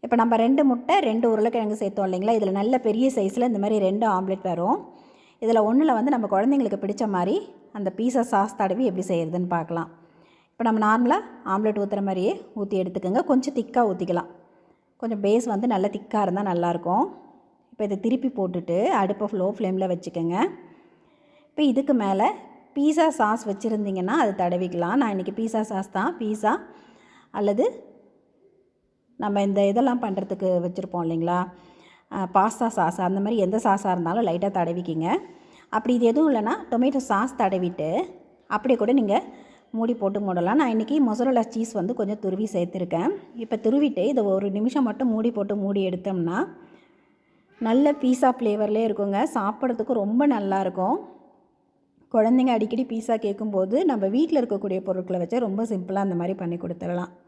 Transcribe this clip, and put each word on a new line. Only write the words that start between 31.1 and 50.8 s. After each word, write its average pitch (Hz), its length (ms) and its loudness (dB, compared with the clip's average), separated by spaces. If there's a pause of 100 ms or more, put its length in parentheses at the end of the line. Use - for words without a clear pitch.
அ, - 60 -8 (160)
பாஸ்தா 220 340 2
சாஸ், 175 340 0
அந்த 185 180 0
மாதிரி 214 180 0
எந்த 196 200 2
சாஸாக 196 340 2
இருந்தாலும் 180 360 0
லைட்டாக 180 300 0
தடவிக்கிங்க. 170 500 -2 (600)
அப்படி 220 240 0
இது 240 120 2
எதுவும் 285 260 4
இல்லைன்னா 220 220 0 (160)
டொமேட்டோ 262 280 2
சாஸ் 247 400 0
தடவிட்டு 180 520 0 (580)
அப்படியே - 320 0
கூட 220 140 2
நீங்க 220 220 2 (560)
மூடி 226 220 -2
போட்டு 202 260 -2
மூடலாம். 190 400 0
நான் 247 140 2
இன்றைக்கி 220 220 0 (120)
மொசரல்லா 240 400 2
சீஸ் 220 240 -4
வந்து 202 220 -2
கொஞ்சம் 208 260 -4
துருவி 190 340 -2
சேர்த்துருக்கேன். 180 580 -2 (240)
இப்போ 226 200 -6
துருவிட்டு 262 420 2
இதை 262 260 2
ஒரு 196 280 2
நிமிஷம் 240 320 0
மட்டும் 240 240 0
மூடி 220 240 2
போட்டு 202 240 -2
மூடி 196 340 0
எடுத்தோம்னா 180 500 -2 (1200)
நல்ல 254 300 4
பீஸா 254 460 2
ஃப்ளேவர்லேயே 214 500 0
இருக்குங்க. 202 460 0
சாப்பிட்றதுக்கு 220 600 -2
ரொம்ப 226 340 2
நல்லாயிருக்கும். 196 720 0 (1120)